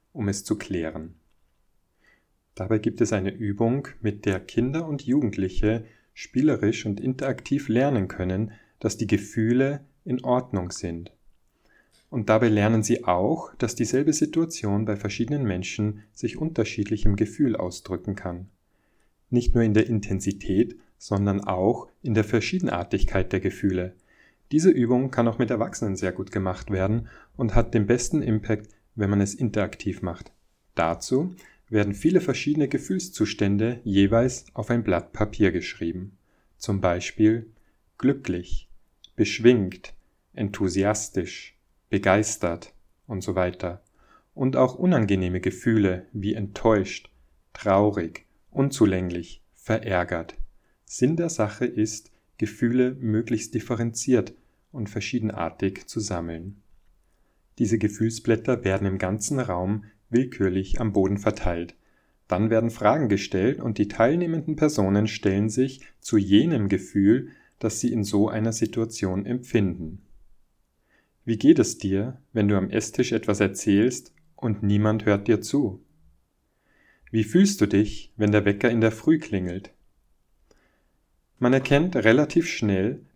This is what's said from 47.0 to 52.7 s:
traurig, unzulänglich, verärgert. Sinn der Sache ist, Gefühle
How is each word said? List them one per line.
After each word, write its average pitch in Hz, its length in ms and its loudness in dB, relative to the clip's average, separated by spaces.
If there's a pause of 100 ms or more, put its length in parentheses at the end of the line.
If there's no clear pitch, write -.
traurig, 98 760 0 (240)
unzulänglich, 95 920 0 (120)
verärgert. 92 840 -4 (480)
Sinn 151 320 0
der 170 140 -2
Sache 104 340 -2
ist, - 460 -4 (280)
Gefühle 123 600 0